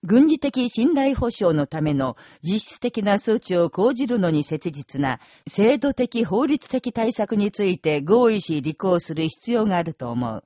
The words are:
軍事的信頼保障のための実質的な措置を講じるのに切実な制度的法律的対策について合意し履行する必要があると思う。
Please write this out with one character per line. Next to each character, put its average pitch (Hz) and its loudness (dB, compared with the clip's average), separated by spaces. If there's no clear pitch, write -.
軍 233 6
事 302 4
的 254 -2
信 262 0
頼 277 2
保 233 -2
障 170 2
の 143 0
た 160 -6
め 151 0
の 135 -2
実 196 -4
質 - -20
的 240 -4
な 202 2
措 208 0
置 185 -2
を 170 4
講 233 2
じ 247 -2
る 233 0
の 180 2
に 151 2
切 156 -6
実 143 -8
な 131 -2
制 226 2
度 277 0
的 240 -2
法 196 0
律 285 -2
的 254 -4
対 226 -2
策 220 -4
に 208 0
つ 208 -4
い 196 0
て 151 0
合 226 4
意 214 0
し 156 -4
履 147 -4
行 180 0
す 160 -8
る 160 -2
必 160 -4
要 220 2
が 185 0
あ 170 -2
る 160 -6
と 120 -10
思 120 -4
う。 110 -10